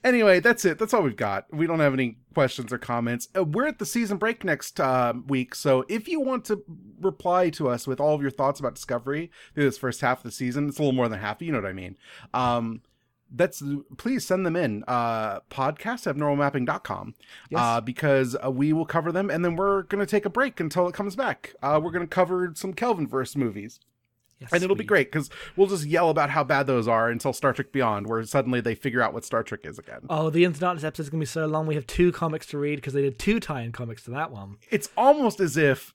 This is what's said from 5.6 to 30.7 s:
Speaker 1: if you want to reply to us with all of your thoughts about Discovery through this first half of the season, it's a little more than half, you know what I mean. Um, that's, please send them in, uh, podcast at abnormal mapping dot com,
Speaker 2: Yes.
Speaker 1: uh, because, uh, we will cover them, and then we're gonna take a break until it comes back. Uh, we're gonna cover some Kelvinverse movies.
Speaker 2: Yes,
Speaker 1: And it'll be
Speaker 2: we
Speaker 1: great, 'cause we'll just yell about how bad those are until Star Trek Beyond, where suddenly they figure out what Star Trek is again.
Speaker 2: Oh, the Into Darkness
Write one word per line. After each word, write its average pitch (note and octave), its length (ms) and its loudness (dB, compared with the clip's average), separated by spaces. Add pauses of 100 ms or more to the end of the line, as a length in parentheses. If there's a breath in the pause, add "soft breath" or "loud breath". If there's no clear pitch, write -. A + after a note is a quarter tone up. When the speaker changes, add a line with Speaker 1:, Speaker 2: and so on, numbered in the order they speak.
Speaker 1:
if A3 200 -4
you E4 100 -2
want C4 280 -2
to - 180 -2 (360)
reply F3+ 500 2
to D3+ 180 -2
us A#2+ 180 -2
with C3 140 -4
all D3+ 160 4
of D3 40 -4
your C#3 120 -2
thoughts C#3 260 0
about C3 160 -4
Discovery C3+ 560 -6 (240 loud breath)
through D3 120 2
this B2+ 120 0
first B2 220 -4
half B2+ 180 2
of - 60 -20
the A#2+ 80 -10
season, C3+ 360 -4
it's C#3 120 -8
a - 20 2
little C3+ 140 2
more A#2+ 120 2
than G#2 120 -6
half, G#2+ 220 -6
you E3 100 -6
know A#2+ 80 0
what F#2+ 100 -6
I F#2 40 -10
mean. F#2 220 -12 (360 loud breath)
Um, A#2+ 480 0 (560)
that's, C#3+ 280 0 (320)
please B3+ 280 -2
send F#3 220 0
them E3 80 0
in, A2+ 320 -2
uh, A2+ 540 -2 (100)
podcast D#3 560 -4
at - 40 -2
abnormal C#3+ 260 0
mapping C#3+ 280 0
dot D3 200 -4
com, F#2+ 300 -8 (360 loud breath)
Speaker 2:
Yes. - 100 -2
Speaker 1:
uh, A#2 200 2
because, C3 640 2
uh, C3 40 0
we C#3 240 2
will D#3+ 120 2
cover E3 260 0
them, F#3+ 180 -2
and E3+ 160 0
then E3+ 120 0
we're G3 280 2
gonna G3+ 220 -2
take G#3 180 0
a G3+ 60 0
break B3+ 300 -2
until F3 260 2
it F3+ 80 -4
comes G3+ 220 -4
back. - 440 -4
Uh, D3 220 4
we're E3+ 80 -4
gonna F3 160 -4
cover F3+ 480 0
some F#3+ 200 -6
Kelvinverse C#3+ 600 -2
movies. A2 460 -4 (580)
Speaker 2:
Yes, B2 140 -8
Speaker 1:
And F3 100 2
it'll F#3+ 140 2
be G#3+ 80 -6
Speaker 2:
we - 20 -8
Speaker 1:
great, E3 240 4
'cause D3 200 -2 (260 loud breath)
we'll G3 100 8
just F#3 180 -2
yell E3 260 4
about D3+ 200 2
how D3 140 2
bad C3+ 240 2
those A#2+ 180 2
are A2+ 240 4
until A#2 220 -2
Star C3 200 2
Trek - 200 -6
Beyond, A2 340 0
where A2+ 180 -2
suddenly B2+ 360 0
they A2 160 -2
figure B2 260 -2
out G#2 100 0
what A2+ 120 -8
Star A2+ 180 -2
Trek - 220 -8
is D2+ 160 -14
again. A#1+ 280 -16
Speaker 2:
Oh, D#3+ 220 0
the E3+ 140 4
Into D#3 160 0
Darkness F3+ 240 -2